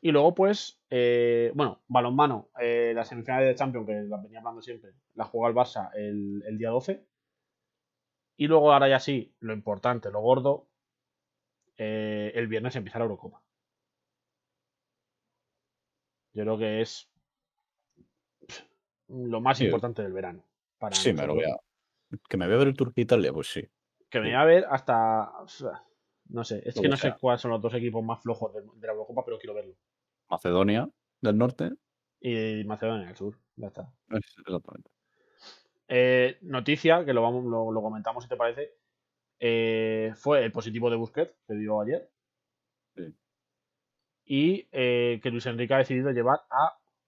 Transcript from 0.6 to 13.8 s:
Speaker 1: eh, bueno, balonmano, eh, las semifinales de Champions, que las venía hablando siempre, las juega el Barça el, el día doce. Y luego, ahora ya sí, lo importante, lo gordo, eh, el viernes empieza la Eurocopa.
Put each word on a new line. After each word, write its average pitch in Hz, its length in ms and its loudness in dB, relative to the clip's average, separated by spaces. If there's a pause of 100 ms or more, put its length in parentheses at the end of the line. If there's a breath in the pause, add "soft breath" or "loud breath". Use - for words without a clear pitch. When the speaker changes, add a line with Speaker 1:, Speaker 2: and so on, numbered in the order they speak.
Speaker 1:
eh, 120 640 4
bueno, 135 320 -2
balonmano, 123 600 2 (120)
eh, 117 340 2
las 113 140 -4
semifinales 127 400 0
de 127 60 4
Champions, 123 320 -4
que 107 60 -4 (160)
las 104 140 -8
venía 110 160 -18
hablando 117 240 -12
siempre, 117 300 -16 (220)
las 113 140 -6
juega 117 200 0
el 113 60 0
Barça 117 400 0
el, 104 520 -6
el 110 100 -8
día 113 140 -6
doce. 131 340 -4 (1300)
Y 147 100 -2
luego, 151 260 8
ahora 139 160 8
ya 131 120 6
sí, 131 400 -4
lo 113 120 -8
importante, 107 600 -4
lo 104 80 -4
gordo, 131 480 2 (1080)
eh, 107 580 -4
el 117 140 -2
viernes 113 280 -4
empieza 107 220 -8
la 117 60 -2
Eurocopa. 98 380 -10 (3000)